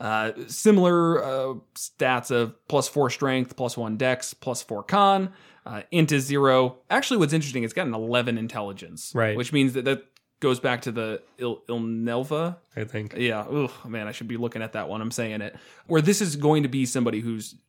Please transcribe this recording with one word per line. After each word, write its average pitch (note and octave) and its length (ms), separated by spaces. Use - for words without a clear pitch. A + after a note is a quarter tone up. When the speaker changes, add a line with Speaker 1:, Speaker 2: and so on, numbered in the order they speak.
Speaker 1:
Uh, A2 320
similar, F3 720
uh, C3 320
stats B2+ 560
of A#2 220
plus C#3+ 200
four C#3+ 220
strength, C3 460
plus B2 200
one A2 200
dex, B2+ 380
plus - 280
four G3+ 200
con, G3 480
uh, A2 180
int D#3+ 200
is C#3 120
zero. C3 540
Actually, B3 280
what's D#3 140
interesting, C#3 300
it's A#2 120
got F3 120
an A#2 80
eleven A#2 440
intelligence. G2+ 760
Speaker 2:
Right. A2 220
Speaker 1:
Which A#2+ 160
means C3+ 220
that B2+ 100
that C3+ 200
goes B2+ 180
back B2 240
to B2+ 80
the A2 320
Il-, A#2+ 300
Ilnelva. A#2+ 880
Speaker 2:
I A2 100
think. G#2+ 320
Speaker 1:
Yeah. A2 320
Ooh, C#3 220
man, A2 220
I G#2+ 40
should A2+ 140
be A#2 100
looking A#2 260
at A2 100
that G2+ 160
one. G#2 120
I'm A2 120
saying A2 280
it. G#2 140
Where D#3+ 140
this G3 200
is F3 140
going D3 300
to C#3 40
be C3 160
somebody A#2 360
who's A2+ 320